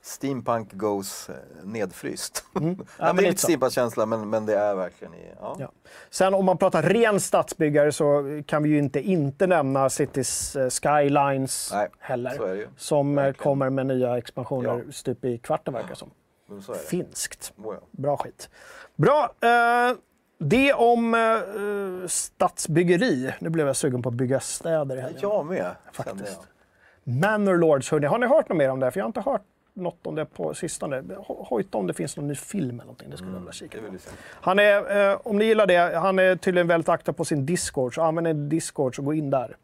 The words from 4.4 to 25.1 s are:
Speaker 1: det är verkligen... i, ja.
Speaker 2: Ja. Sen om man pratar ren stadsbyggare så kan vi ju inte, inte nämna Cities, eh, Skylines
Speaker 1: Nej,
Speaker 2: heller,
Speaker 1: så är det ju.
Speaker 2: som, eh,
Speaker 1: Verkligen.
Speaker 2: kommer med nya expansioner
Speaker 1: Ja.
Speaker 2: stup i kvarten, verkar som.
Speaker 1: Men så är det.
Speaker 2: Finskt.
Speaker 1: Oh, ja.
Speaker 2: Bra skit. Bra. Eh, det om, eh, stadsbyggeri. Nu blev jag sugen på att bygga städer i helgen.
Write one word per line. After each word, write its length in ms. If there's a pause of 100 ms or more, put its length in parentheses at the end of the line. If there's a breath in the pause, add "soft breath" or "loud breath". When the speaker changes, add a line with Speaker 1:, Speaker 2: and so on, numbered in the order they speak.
Speaker 1:
det 120
är 180
verkligen... 380
i, 180 (100)
ja. 180
Speaker 2:
Ja. 80 (420 loud breath)
Sen 240
om 120
man 120
pratar 260
ren 360
stadsbyggare 720
så 560
kan 160
vi 60
ju 80
inte, 240
inte 460
nämna 420
Cities, 680
eh, 140
Skylines 1040
Speaker 1:
Nej, 140 (120)
Speaker 2:
heller, 320
Speaker 1:
så 120
är 60
det 80
ju. 100 (100)
Speaker 2:
som, 400
eh, 60
Speaker 1:
Verkligen. 200
Speaker 2:
kommer 260
med 160
nya 320
expansioner 680
Speaker 1:
Ja. 60
Speaker 2:
stup 340
i 120
kvarten, 360
verkar 220
som. 140 (400)
Speaker 1:
Men 120
så 100
är 60
det. 60
Speaker 2:
Finskt. 680 (100)
Speaker 1:
Oh, 120
ja. 40 (120)
Speaker 2:
Bra 260
skit. 320 (460 loud breath)
Bra. 360 (100)
Eh, 540 (440)
det 340
om, 420
eh, 920
stadsbyggeri. 1300
Nu 100
blev 180
jag 80
sugen 260
på 80
att 60
bygga 240
städer 580
i 40
helgen. 200